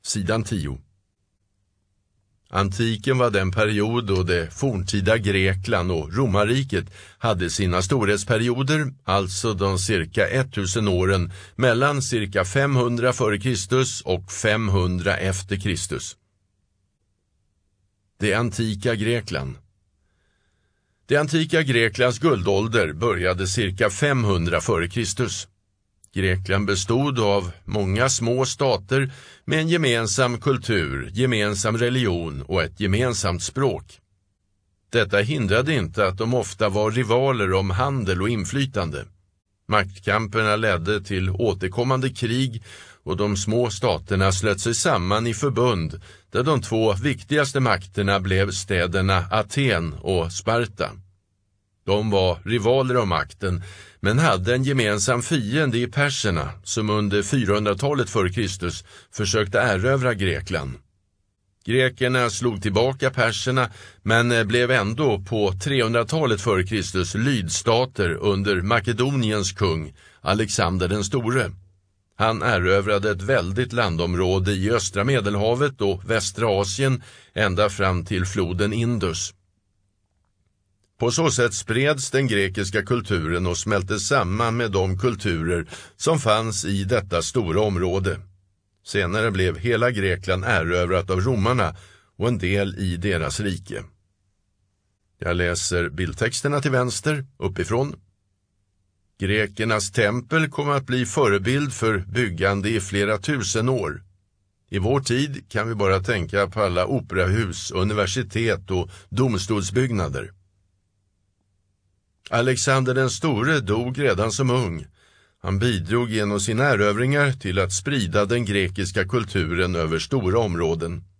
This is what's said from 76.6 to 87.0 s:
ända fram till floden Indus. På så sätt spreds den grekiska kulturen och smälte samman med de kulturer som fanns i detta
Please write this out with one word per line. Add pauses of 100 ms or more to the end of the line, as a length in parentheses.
ända
fram
till
floden
Indus. (1600)
På
så
sätt
spreds
den
grekiska
kulturen
och
smälte
samman
med
de
kulturer (280)
som
fanns
i
detta